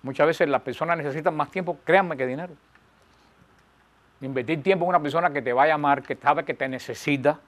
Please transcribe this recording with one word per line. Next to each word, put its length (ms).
Muchas 240
veces 220
las 140
personas 360
necesitan 360
más 160
tiempo, 340
créanme, 320
que 100
dinero. 280
Invertir 420
tiempo 220
en 60
una 100
persona 300
que 120
te 100
va 120
a 40
llamar, 340
que 120
sabe 300
que 100
te 140
necesita. 800